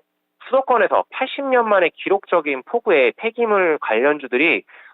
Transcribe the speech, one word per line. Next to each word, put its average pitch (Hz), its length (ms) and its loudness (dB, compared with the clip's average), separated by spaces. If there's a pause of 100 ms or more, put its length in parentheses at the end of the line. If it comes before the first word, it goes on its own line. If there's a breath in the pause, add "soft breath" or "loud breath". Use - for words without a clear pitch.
(460)
수도권에서 247 680 0
팔십 269 340 -8
년 247 240 0
만에 185 200 2
기록적인 156 760 -2
폭우의 156 520 2
폐기물 214 640 0
관련주들이 131 840 0 (300 soft breath)